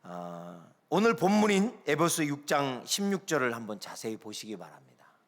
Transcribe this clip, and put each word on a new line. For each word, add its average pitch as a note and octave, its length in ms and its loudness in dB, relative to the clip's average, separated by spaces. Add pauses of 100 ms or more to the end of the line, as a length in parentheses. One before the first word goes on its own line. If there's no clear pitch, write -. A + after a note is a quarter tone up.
어, F2 640 -12 (200)
오늘 G#3+ 260 4
본문인 G#3 720 4
에베소 D#3 400 2
육 C#3+ 200 -4
장 C#3 380 0
십육 G3+ 420 -2
절을 B2+ 280 2
한번 G#2+ 260 -8
자세히 - 360 -8
보시기 G#2+ 400 -10
바랍니다. - 500 -18 (220)